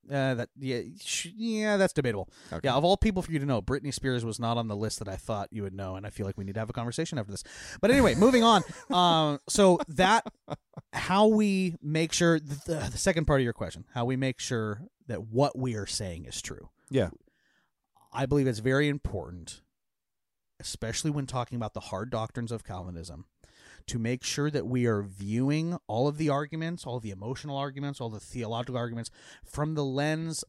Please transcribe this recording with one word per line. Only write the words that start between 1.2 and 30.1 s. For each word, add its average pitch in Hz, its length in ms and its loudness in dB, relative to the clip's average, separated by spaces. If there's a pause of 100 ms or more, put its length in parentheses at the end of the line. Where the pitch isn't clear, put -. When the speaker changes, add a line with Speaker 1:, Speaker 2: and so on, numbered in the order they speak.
Speaker 1:
yeah, 214 440 0
that's 190 160 4
debatable. 101 340 -2 (240)
Speaker 2:
Okay. 82 160 -6
Speaker 1:
Yeah, 123 80 2
of 147 80 2
all 190 140 6
people 190 240 2
for 160 100 -6
you 156 60 0
to 139 80 -2
know, 120 160 0
Britney 135 300 -4
Spears 123 300 -2
was 113 160 -4
not 117 200 0
on 117 100 -2
the 104 80 -4
list 107 220 -4
that 101 100 -8
I 95 80 -8
thought 104 340 -6
you 107 120 -6
would 95 120 -6
know, 95 220 -6
and 98 100 -10
I 101 40 -10
feel 101 160 -6
like 98 100 -6
we 98 80 -8
need 95 100 -8
to 110 60 -4
have 113 100 -4
a - 40 -8
conversation 123 440 -4
after 104 140 -6
this. 95 100 -10 (380)
But 202 100 4
anyway, 240 260 8
moving 233 280 8
on. 220 180 8 (140)
Speaker 2:
<laughs> - 180 -14
Speaker 1:
Um, 160 540 4
so 190 300 8 (100)
that, 185 380 4 (680)
how 202 360 4
we 196 540 4
make 160 300 0
sure, 170 260 6
the, 147 540 -4
the - 60 -8
second 175 260 2
part 143 160 4
of 127 40 2
your 117 100 0
question, - 400 -10
how 120 100 0
we 131 120 0
make 131 240 -2
sure 110 420 -4 (240)
that 117 220 -6
what 127 300 2
we 127 160 -2
are 101 120 -4
saying 87 400 -6
is - 160 -10
true. - 260 -12 (220)
Speaker 2:
Yeah. 123 180 2 (1040)
Speaker 1:
I 131 120 -2
believe 139 220 4
it's 113 140 0
very 135 280 2
important, 87 720 -6 (1000)
especially - 500 -4
when 147 160 -2
talking 127 300 -6
about 110 180 -6
the 101 60 -8
hard 104 300 -8
doctrines 113 400 -4
of 113 140 -8
Calvinism, 87 640 -12 (640)
to 127 100 -4
make 117 260 -2
sure 147 260 0
that 143 160 -2
we 123 200 2
are 107 160 2
viewing 123 760 -2 (100)
all 120 220 0
of 147 80 -4
the 151 140 0
arguments, 160 560 -4
all 123 100 -6
of 117 60 -8
the 110 80 -8
emotional 123 480 -8
arguments, 139 420 -6
all 120 80 -6
the 107 120 -10
theological 123 580 -6
arguments 117 320 -6 (340)
from 151 300 -4
the 147 100 -2
lens 151 640 -2